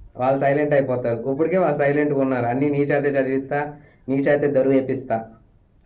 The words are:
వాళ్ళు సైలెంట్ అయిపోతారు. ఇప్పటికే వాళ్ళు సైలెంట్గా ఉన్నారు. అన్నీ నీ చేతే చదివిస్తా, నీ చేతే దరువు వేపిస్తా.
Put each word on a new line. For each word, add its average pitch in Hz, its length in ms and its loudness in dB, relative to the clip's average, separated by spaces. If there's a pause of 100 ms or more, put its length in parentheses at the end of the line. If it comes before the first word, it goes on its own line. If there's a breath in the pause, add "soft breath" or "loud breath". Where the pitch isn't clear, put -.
(180)
వాళ్ళు 135 220 0
సైలెంట్ 147 340 2
అయిపోతారు. 123 580 0
ఇప్పటికే 160 260 0
వాళ్ళు 156 200 2
సైలెంట్గా 143 420 0
ఉన్నారు. 131 260 0
అన్నీ 135 240 0
నీ 143 120 0
చేతే 143 280 0
చదివిస్తా, 135 720 -2 (300 loud breath)
నీ 135 60 0
చేతే 143 320 2
దరువు 135 260 2
వేపిస్తా. 127 560 -2 (560)